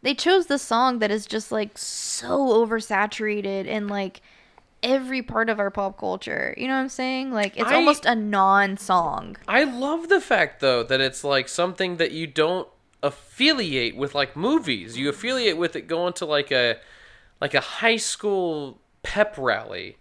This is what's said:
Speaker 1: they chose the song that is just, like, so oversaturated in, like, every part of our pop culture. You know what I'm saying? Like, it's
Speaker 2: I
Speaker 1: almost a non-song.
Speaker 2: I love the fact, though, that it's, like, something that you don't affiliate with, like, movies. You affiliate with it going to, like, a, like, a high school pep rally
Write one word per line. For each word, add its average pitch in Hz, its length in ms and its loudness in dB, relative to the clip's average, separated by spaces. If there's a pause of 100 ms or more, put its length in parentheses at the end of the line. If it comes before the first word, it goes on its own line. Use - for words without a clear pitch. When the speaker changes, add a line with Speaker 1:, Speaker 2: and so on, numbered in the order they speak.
Speaker 1:
they 262 120 0
chose 349 340 4
the 285 100 0
song 247 420 2
that 214 120 2
is 214 140 -2
just, - 260 -6
like, 214 260 -4
so - 720 -2 (180)
oversaturated 208 1000 -2
in, 214 240 -4
like, 202 320 -6 (600)
every 262 400 0
part 226 280 -2
of 214 100 0
our 202 100 2
pop 196 300 -4
culture. 185 580 -4
You 247 100 -6
know 269 80 -2
what 262 60 0
I'm 262 80 -4
saying? 262 440 -6
Like, 208 240 -2
it's 226 120 0
Speaker 2:
I 269 60 4
Speaker 1:
almost 311 300 4
a 247 100 4
non-song. 196 1200 2 (120)
Speaker 2:
I 240 180 4
love 285 420 -4
the 370 140 4
fact, - 400 0
though, 127 220 4
that 131 180 2
it's, 131 240 -2
like, 135 240 2
something 180 480 -2
that 165 140 0
you 160 160 -6
don't 156 400 0 (360)
affiliate 151 920 0
with, 135 180 -4
like, 139 220 0
movies. 147 600 -2
You 139 120 -2
affiliate 226 480 0
with 170 180 -2
it 123 120 -8
going 170 260 -2
to, 180 120 -8
like, 147 260 0
a, 123 260 2 (640)
like, 143 120 -4
a 139 60 4
high 226 380 0
school 175 840 -4 (240)
pep - 340 0
rally 104 640 -4